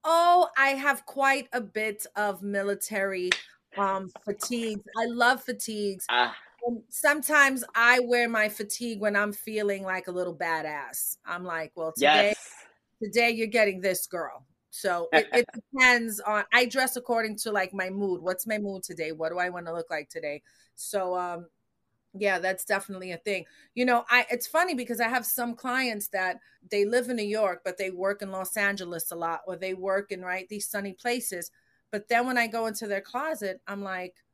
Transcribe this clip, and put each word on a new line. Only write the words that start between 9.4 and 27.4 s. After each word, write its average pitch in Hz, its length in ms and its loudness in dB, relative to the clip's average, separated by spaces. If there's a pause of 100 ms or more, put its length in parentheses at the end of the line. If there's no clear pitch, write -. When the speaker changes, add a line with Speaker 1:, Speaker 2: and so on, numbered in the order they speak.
Speaker 1:
like, 185 240 -4
a 185 40 -8
little 180 240 -4
badass. 151 920 -4
I'm 175 200 -6
like, 160 300 -6
"Well, 160 180 -4
today, 151 360 4
Speaker 2:
Yes. - 240 -6 (480)
Speaker 1:
today 226 300 2
you're 226 160 -2
getting 208 340 2
this, 185 260 0
girl." - 380 -8 (260)
So 170 420 -2
it, 151 200 6
it 240 120 4
Speaker 2:
<laughs> - 280 -14
Speaker 1:
depends 240 460 4
on, 208 340 0
I 247 120 6
dress 254 300 0
according 226 440 -2
to, 226 120 -4
like, 190 220 0
my 190 160 -2
mood. 190 320 -2
What's 185 260 -2
my 214 100 0
mood 196 260 -6
today? 160 280 -6
What 160 180 0
do 170 100 0
I 180 100 0
wanna 175 240 -8
look 170 160 -6
like 151 200 -6
today? 151 320 -8 (340)
So, 185 400 -2
um, 175 320 -4 (680)
yeah, 190 260 2
that's 185 260 0
definitely 190 460 -2
a 170 60 -8
thing. 190 280 -4 (300)
You 247 100 2
know, 240 240 4
I, 240 220 6
it's 247 160 -4
funny 349 260 2
because 240 260 -4
I 233 80 2
have 240 180 0
some 240 300 -2
clients 247 540 -2
that 185 300 -2 (300)
they 202 140 2
live 240 260 2
in 254 60 0
New 220 80 -2
York, 208 400 0